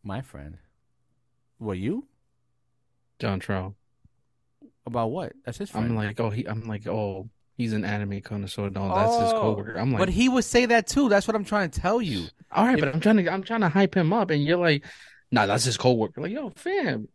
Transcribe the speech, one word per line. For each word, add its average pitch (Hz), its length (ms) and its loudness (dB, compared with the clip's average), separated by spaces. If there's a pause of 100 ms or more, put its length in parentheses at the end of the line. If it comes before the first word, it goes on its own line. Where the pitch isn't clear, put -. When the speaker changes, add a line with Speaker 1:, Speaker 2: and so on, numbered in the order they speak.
Speaker 1:
My 104 200 -10
friend? 76 340 -16 (1000)
What, 101 200 -6
you? 160 280 -6 (1120)
Speaker 2:
John 98 200 -2
Trow. 98 360 -6 (1120)
Speaker 1:
About 117 240 -2
what? 165 220 -8 (120)
That's 117 140 -10
his 202 160 -8
Speaker 2:
I'm 110 100 -2
Speaker 1:
friend. 117 120 -2
Speaker 2:
like, 107 240 -4
"Oh, 113 100 0
he," 110 160 -4
I'm 110 200 -8
like, 107 200 -8
"Oh, 101 420 -6 (300)
he's 117 160 -2
an 104 100 -2
anime 101 380 -4
connoisseur. 101 480 -6
No, 98 240 -4
that's 226 260 2
his 226 140 2
Speaker 1:
Oh, 220 60 0
Speaker 2:
coworker." 214 360 -2
I'm 240 160 -2
like, 233 60 0
Speaker 1:
but 190 100 2
he 208 200 4
would 254 160 2
say 240 220 2
that 226 200 4
too. 269 240 2
That's 202 180 4
what 226 80 0
I'm 202 80 -2
trying 196 260 -2
to - 100 -6
tell 214 200 0
you. 110 260 -2 (240)
Speaker 2:
All 196 140 4
right, 254 140 4
Speaker 1:
If - 20 4
Speaker 2:
but 139 140 0
I'm 160 60 0
trying 214 180 6
to, 170 120 2
I'm 190 120 -2
trying 226 180 -2
to 190 80 4
hype 190 260 4
him 175 180 4
up, 202 180 2
and 147 120 2
you're 160 140 2
like, 165 280 2 (460)
"Nah, 110 160 4
that's 110 180 2
his 120 120 -2
coworker." 123 460 2
Like, 175 100 -4
yo, 262 180 -6
fam. 269 640 -4